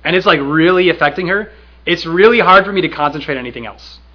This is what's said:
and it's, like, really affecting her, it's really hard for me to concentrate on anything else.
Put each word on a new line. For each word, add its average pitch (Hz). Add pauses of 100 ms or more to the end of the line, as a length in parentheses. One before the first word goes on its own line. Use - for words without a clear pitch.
and 165
it's, 190
like, 165
really 165
affecting 156
her, 202 (320)
it's 170
really 202
hard 185
for 202
me 190
to 160
concentrate 147
on 127
anything 123
else. - (180)